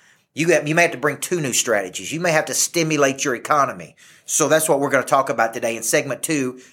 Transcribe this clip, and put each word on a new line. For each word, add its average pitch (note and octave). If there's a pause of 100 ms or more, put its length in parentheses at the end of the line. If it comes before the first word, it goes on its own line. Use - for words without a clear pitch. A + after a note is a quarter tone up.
(340)
You D3+
got, D3+
you D#3
may E3+
have D#3+
to B2+
bring C#3
two F3
new C3+
strategies. G2
You D#3
may F3+
have D#3
to C3
stimulate D3
your C#3
economy. A2+ (280)
So -
that's D#3
what D3+
we're C#3
gonna C3
talk C3+
about A#2
today. A#2
In A2
segment C3+
two, C3+ (120)